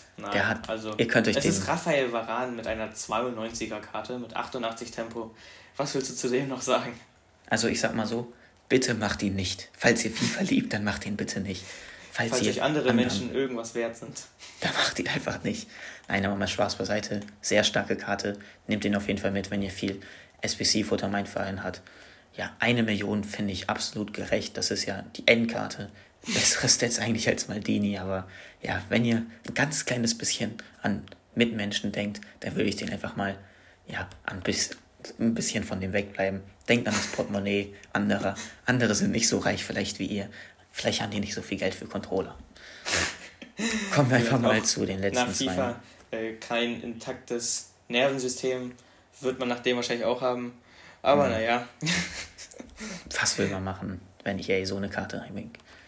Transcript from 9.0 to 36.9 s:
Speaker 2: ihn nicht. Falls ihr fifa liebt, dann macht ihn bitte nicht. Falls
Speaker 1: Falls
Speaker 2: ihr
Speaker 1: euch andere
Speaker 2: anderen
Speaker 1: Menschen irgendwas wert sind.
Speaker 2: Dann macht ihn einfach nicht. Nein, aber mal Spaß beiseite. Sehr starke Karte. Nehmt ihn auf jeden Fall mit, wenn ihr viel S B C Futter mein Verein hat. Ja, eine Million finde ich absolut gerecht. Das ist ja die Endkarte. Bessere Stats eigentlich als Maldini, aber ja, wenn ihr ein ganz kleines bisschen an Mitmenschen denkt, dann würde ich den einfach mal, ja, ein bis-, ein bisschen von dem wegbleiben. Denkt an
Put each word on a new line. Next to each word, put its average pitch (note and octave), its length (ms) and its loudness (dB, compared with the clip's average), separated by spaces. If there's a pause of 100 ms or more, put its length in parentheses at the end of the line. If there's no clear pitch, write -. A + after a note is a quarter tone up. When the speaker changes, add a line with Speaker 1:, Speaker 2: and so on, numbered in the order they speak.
Speaker 2:
ihn G2 140 2
nicht. - 400 -4
Falls A#2 280 6
ihr A2 60 0
fifa - 300 0
liebt, - 320 2
dann G#2 100 0
macht G#2 240 -2
ihn G#2 100 -4
bitte G#2+ 240 -4
nicht. F#2+ 220 -6 (480)
Falls A2+ 200 -2
Speaker 1:
Falls B2 120 4
Speaker 2:
ihr G#2+ 80 4
Speaker 1:
euch - 120 0
andere C#3+ 260 2
Speaker 2:
anderen A#2 80 6
Speaker 1:
Menschen A#2+ 380 2
irgendwas B2 400 -2
wert A#2 220 -2
sind. - 260 -12 (380)
Speaker 2:
Dann - 120 0
macht - 260 0
ihn - 100 -2
einfach - 340 -2
nicht. - 260 -4 (400)
Nein, G2 160 2
aber G2 120 0
mal G#2 120 0
Spaß G2+ 280 0
beiseite. G#2 440 -2 (220)
Sehr G#2 220 4
starke G#2+ 320 0
Karte. G2+ 420 -2 (280)
Nehmt G#2 200 0
ihn G2+ 100 4
auf G2+ 120 -2
jeden G2+ 120 0
Fall G2 120 0
mit, G2 180 -2
wenn G2+ 120 -2
ihr G2 80 -4
viel G2 300 -2 (400)
S - 160 -2
B - 80 0
C - 200 4
Futter G2+ 240 0
mein G2+ 180 0
Verein G2 360 -4
hat. F#2 200 -6 (540)
Ja, G#2 220 -6
eine A#2+ 240 4
Million G#2 400 0
finde G#2 300 -2
ich F2+ 180 -4
absolut G#2+ 440 -2
gerecht. G2+ 420 -2
Das - 160 0
ist G2+ 140 0
ja G2 180 -6 (120)
die - 120 -12
Endkarte. A2+ 600 4 (360)
Bessere C3+ 420 6
Stats A#2 300 6
eigentlich A#2 300 0
als A2+ 200 2
Maldini, G#2 500 2
aber F#2+ 280 -4 (360)
ja, F#2+ 260 -2
wenn A2+ 160 4
ihr A#2 140 4 (280)
ein - 80 -4
ganz D3 300 2
kleines A#2 320 2
bisschen - 380 0 (280)
an G2+ 220 -2 (300)
Mitmenschen G#2+ 580 0
denkt, G#2 300 -4 (180)
dann - 160 -6
würde G#2 140 2
ich F#2+ 60 -2
den - 140 -4
einfach - 240 -6
mal, G2 220 -2 (500)
ja, G2 220 -6 (160)
ein F#2+ 160 -6
bis-, - 300 0 (500)
ein A2+ 140 4
bisschen G#2+ 300 0
von G2+ 180 -2
dem F#2+ 100 -2
wegbleiben. G2 480 0 (280)
Denkt A#2 200 4
an G#2 60 2